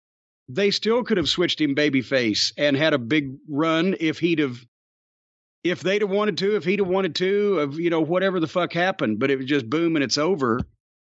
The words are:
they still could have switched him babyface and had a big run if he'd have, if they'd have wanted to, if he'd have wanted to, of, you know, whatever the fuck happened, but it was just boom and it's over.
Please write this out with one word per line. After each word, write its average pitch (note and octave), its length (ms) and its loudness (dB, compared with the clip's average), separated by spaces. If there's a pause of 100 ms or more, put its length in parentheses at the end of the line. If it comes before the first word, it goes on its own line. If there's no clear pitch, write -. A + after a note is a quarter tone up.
(480)
they G3 240 0
still A3+ 320 0
could A3 140 0
have D#3+ 120 0
switched - 300 -2
him D3 160 0
babyface C3 840 0
and D3 200 2
had D#3 160 2
a C#3+ 60 0
big C3+ 360 -2 (140)
run D#3+ 500 0
if D#3 200 -2
he'd E3 200 2
have, B2+ 240 -2 (1000)
if F3 180 -2
they'd G3 200 0
have G3+ 100 0
wanted G3+ 280 0
to, G3 160 0
if F3 80 -4
he'd G3 160 0
have G3 80 2
wanted F#3 280 0
to, G3+ 440 2
of, D3 200 -2
you E3+ 100 0
know, E3 120 2
whatever F3+ 380 0
the D#3+ 80 0
fuck E3+ 260 -2
happened, E3 460 0
but C3+ 120 2
it C3+ 60 2
was C3 100 -8
just C#3 220 0
boom E3 260 0
and C#3+ 80 2
it's A#2 140 -2
over. C#3+ 420 0 (440)